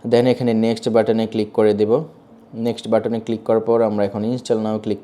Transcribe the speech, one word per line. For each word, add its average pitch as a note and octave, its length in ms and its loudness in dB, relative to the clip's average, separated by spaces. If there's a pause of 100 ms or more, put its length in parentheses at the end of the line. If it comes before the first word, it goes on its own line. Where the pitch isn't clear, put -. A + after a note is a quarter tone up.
(100)
Then B2 160 4
এখানে A#2+ 280 0
নেক্সট A2+ 340 0
বাটনে A2 380 2
ক্লিক A2 260 -4
করে G#2+ 220 4
দেব। G#2+ 300 0 (500)
নেক্সট A2+ 340 -6
বাটনে A2 320 0
ক্লিক A2 240 -6
করার A2+ 160 2
পর A#2 220 2
আমরা G#2 220 0
এখন G#2 200 -4
install A#2+ 420 -2
now G#2+ 120 -2
ক্লিক G#2+ 260 -6